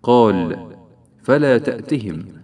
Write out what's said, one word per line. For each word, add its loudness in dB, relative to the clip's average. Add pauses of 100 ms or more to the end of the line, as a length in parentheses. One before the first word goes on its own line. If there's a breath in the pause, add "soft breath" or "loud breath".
قال: 2 (640)
"فلا 2
تأتهم." -6 (180)